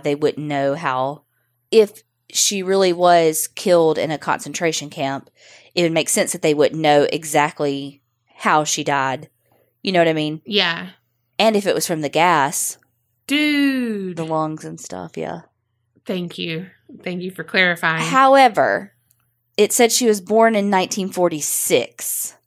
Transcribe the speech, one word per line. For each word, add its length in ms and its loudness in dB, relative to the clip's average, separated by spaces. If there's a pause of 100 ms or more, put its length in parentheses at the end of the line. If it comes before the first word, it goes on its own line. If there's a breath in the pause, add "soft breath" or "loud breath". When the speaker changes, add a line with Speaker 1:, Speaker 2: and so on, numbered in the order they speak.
Speaker 1:
they 100 0
wouldn't 320 -2
know 300 -2
how, 460 -4 (500)
if 320 2 (260)
she 320 -2
really 300 2
was 560 2
killed 500 2
in 140 -2
a 60 -6
concentration 720 -4
camp, 380 -8 (460 soft breath)
it 80 0
would 100 2
make 180 0
sense 220 0
that 100 -10
they 120 2
wouldn't 260 2
know 300 4
exactly 920 -4 (360)
how 280 0
she 200 -4
died. 440 -4 (540)
You 100 -4
know 80 4
what 80 4
I 40 2
mean? 320 -4
Speaker 2:
Yeah. 460 -2 (480)
Speaker 1:
And 180 2
if 100 -2
it 80 2
was 120 -4
from 160 -4
the 80 -2
gas. 640 0 (500)
Speaker 2:
Dude. 920 -2
Speaker 1:
The 80 -4
lungs 400 -4
and 120 -14
stuff, 380 -14
yeah. 260 -10 (600)
Speaker 2:
Thank 320 -8
you. 300 -8 (360)
Thank 200 -8
you 80 -8
for 140 -12
clarifying. 580 0
Speaker 1:
However, 920 4 (640)
it 160 2
said 180 4
she 160 0
was 140 2
born 340 2
in 140 0
nineteen 400 -2
forty-six. 1300 -2 (100)